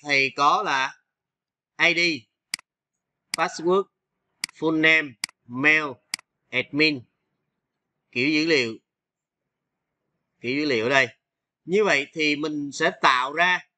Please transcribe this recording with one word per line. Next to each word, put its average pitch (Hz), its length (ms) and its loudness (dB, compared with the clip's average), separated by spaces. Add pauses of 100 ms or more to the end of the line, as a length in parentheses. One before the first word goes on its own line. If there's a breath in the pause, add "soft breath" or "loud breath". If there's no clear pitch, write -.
thầy 139 340 0
có 156 260 2
là 143 380 -4 (800)
I 165 160 2
D, 160 40 -2 (1400)
password, 175 440 0 (760)
full 160 220 0
name, 160 280 4 (380)
mail, 151 380 0 (640)
admin, 143 500 0 (1120)
kiểu 127 160 0
dữ 156 180 0
liệu. 123 320 0 (1600)
Kiểu 123 160 -4
dữ 147 80 -2
liệu 123 200 0
ở 120 40 0
đây. 135 180 2 (580)
Như 196 200 2
vậy 143 280 2
thì 151 240 -2
mình 147 360 -6
sẽ 160 180 -2 (120)
tạo 135 300 2
ra 175 460 0